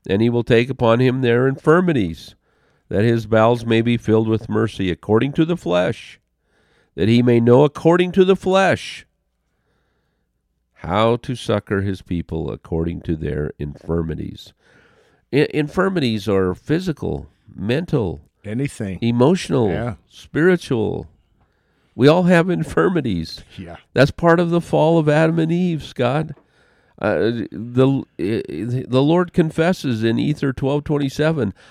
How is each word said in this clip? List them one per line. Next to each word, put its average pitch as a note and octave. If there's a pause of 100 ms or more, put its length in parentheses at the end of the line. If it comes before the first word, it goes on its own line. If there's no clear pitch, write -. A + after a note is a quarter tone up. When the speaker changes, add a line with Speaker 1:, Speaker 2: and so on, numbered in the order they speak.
Speaker 1:
and G2+
he A#2
will A#2+
take A#2+
upon A#2+
him C3
their A#2+
infirmities, C#3 (560)
that G#2
his A#2
bowels A2+
may A2+
be A#2
filled A2
with A2
mercy G#2+
according A2
to D#3+
the F3
flesh, - (760)
that F#2
he A#2+
may A#2+
know A#2+
according F3
to F#3
the F#3+
flesh F#3 (1700)
how G#2+
to B2+
succor G#2
his G2
people D#2+
according E2
to D#2+
their D2
infirmities." D2+ (800)
I-, C#3+
infirmities C#3+
are F#2+
physical, E2+ (260)
mental, A#2 (240)
Speaker 2:
Anything. G#2+
Speaker 1:
emotional, A#2+
Speaker 2:
Yeah. G#2 (140)
Speaker 1:
spiritual. C3 (880)
We B2+
all E3
have F3
infirmities. D#3+ (160)
Speaker 2:
Yeah. E2+ (160)
Speaker 1:
That's C3
part E3+
of E3+
the E3+
fall E3
of D3+
Adam D#3+
and D#3+
Eve, E3+
Scott. C#3 (680)
Uh, G#2
the, B2 (120)
the A#2
Lord E3+
confesses D#3+
in A2+
Ether C#3
twelve C#3
twenty-seven, D3 (160)